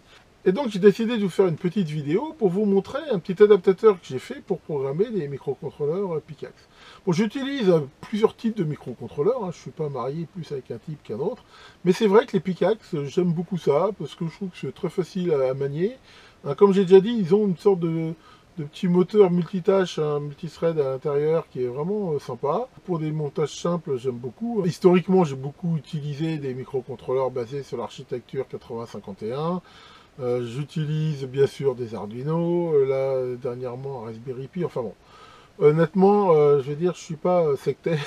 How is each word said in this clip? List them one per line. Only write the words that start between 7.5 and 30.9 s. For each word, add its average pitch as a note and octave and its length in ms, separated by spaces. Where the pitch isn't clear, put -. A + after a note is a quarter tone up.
euh, E3 120
plusieurs G#3+ 340
types A3+ 220
de F#3+ 80
microcontrôleurs, D#3 800
hein. F3+ 80
Je - 60
suis - 120
pas D3+ 200
marié C#3 440
plus E3 160
avec C3+ 200
un A#2 80
type D3+ 260
qu'un A2 160
autre, G#3 240
mais F3+ 80
c'est A3 160
vrai G#3+ 160
que - 80
les F#3+ 80
Pickaxe, F#3 540
euh, C#3+ 100
j'aime F3+ 260
beaucoup E3+ 280
ça D#3+ 400
parce D#3 160
que E3+ 120
je D#3 80
trouve G3 140
que - 100
c'est - 160
très E3+ 160
facile F3 400
à, C3+ 200
à - 40
manier. D3 440
Hein, C#3+ 100
comme G3+ 180
j'ai F#3+ 140
déjà F#3+ 140
dit, A3+ 160
ils F#3 180
ont G#3+ 120
une F#3 120
sorte G3 220
de, E3 340
de D#3+ 60
petit D3 240
moteur F3+ 460
multitâche, F3+ 680
un D3 220
multithread D#3 580
à C3+ 140
l'intérieur D3+ 560
qui B2+ 160
est - 20
vraiment, E3 460
euh, C#3 80
sympa. C#3+ 480
Pour E3 160
des D#3 100
montages D3+ 500
simples, E3+ 360
j'aime B2 160
beaucoup. F3 520
Historiquement, F3+ 600
j'ai C3+ 100
beaucoup C#3+ 420
utilisé D3 600
des C#3 180
microcontrôleurs B2+ 760
basés C3 320
sur A#2+ 140
l'architecture B2 680
quatre-vingts A#2 400
cinquante G#2 380
et A2 80
un. E3 280
Euh, B2 260
j'utilise D3+ 800